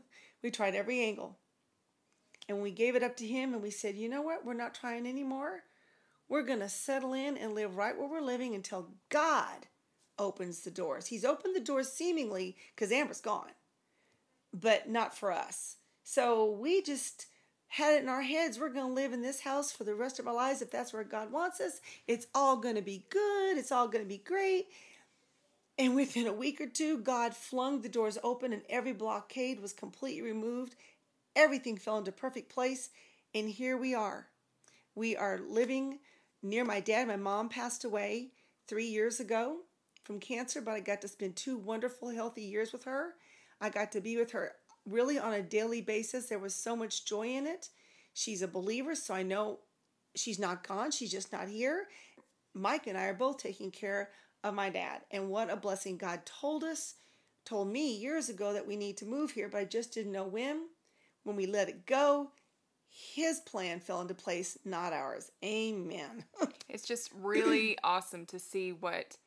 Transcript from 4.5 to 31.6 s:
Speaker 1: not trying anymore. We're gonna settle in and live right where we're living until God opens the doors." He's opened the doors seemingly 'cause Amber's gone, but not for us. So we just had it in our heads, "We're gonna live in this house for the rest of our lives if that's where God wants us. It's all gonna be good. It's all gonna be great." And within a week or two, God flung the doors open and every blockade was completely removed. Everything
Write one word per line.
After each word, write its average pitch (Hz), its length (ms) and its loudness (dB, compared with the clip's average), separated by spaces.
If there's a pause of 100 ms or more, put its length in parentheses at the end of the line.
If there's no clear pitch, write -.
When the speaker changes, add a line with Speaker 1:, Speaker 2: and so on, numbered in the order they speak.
Speaker 1:
not 233 180 -4
trying 240 320 -4
anymore. 269 560 -4 (680)
We're 285 140 4
gonna 226 260 0
settle 262 460 0
in 269 240 -2
and 220 160 -4
live 208 240 -2
right 208 180 0
where 285 140 -2
we're 320 120 -2
living 247 340 0
until 185 340 -6 (200)
God 302 580 4 (500)
opens 185 440 -2
the 180 100 -8
doors." 170 360 -2
He's 220 160 -4
opened 311 320 2
the 381 40 4
doors 262 320 2
seemingly 220 680 0 (180)
'cause 196 160 0
Amber's 277 300 2
gone, - 300 -2 (1000)
but 208 380 4
not 220 260 0
for 202 160 0
us. - 460 -4 (260)
So 240 460 4
we 269 320 4
just - 460 -6 (400)
had 302 260 4
it 294 80 8
in 254 80 -2
our 262 140 0
heads, 277 360 2
"We're 302 100 0
gonna 262 240 -2
live 262 200 2
in 240 80 -2
this 254 200 -2
house 277 300 0
for - 120 -8
the 208 100 0
rest 254 240 -2
of 247 100 -6
our 240 60 0
lives 254 300 2
if 233 80 -6
that's 233 200 -4
where 220 120 -4
God 214 280 -4
wants 349 300 0
us. - 180 -2 (280)
It's 233 260 0
all 269 240 6
gonna 220 240 0
be 196 280 -6
good. 392 500 4
It's 254 120 -4
all 247 160 6
gonna 214 180 0
be 196 120 -6
great." 381 520 2 (1080)
And 254 180 6
within 262 320 4
a 202 60 2
week 262 280 -2
or 294 60 -4
two, 302 320 2
God 233 360 2
flung 262 460 0
the 220 80 -6
doors 214 340 2
open 247 300 0
and 208 160 -4
every 247 240 0
blockade 220 680 -2
was 196 120 -8
completely - 480 -8
removed. 233 540 -4 (600)
Everything 262 420 6